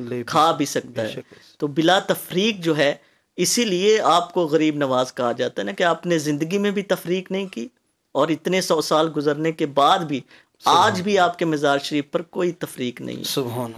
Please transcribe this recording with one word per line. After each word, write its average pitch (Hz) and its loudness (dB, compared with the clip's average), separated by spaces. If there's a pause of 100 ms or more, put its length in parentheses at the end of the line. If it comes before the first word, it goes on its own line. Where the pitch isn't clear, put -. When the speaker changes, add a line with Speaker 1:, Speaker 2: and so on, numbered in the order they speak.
Speaker 1:
ले 120 -6
भी 120 -4
Speaker 2:
खा 156 0
Speaker 1:
सकता 160 4
Speaker 2:
भी 147 0
सकता 120 -6
है। 110 -2
Speaker 1:
बेशक। - -10 (360)
Speaker 2:
तो 151 -2
बिला 165 2
तफरीक 196 -2
जो 165 2
है, 143 0 (360)
इसीलिए 202 2
आपको 175 2
गरीब 156 2
नवाज 131 0
कहा 120 -2
जाता 123 -4
है 101 -4
ना 196 -6
कि 196 -2
आपने 170 2
ज़िंदगी 151 -2
में 202 0
भी 202 -2
तफरीक 185 -4
नहीं 190 -6
की 233 -10 (460)
और 156 2
इतने 180 -2
सौ 170 0
साल 160 2
गुजरने 151 -2
के 160 -4
बाद 143 4
भी 143 -6 (360)
Speaker 1:
सुभान 151 4
Speaker 2:
आज 202 2
भी 196 0
आपके 175 2
मज़ार 143 2
शरीफ 143 -4
पर 170 0
कोई 175 -4
तफरीक 135 -8
नहीं 123 -10
है। - -10
Speaker 1:
सुभान 120 -4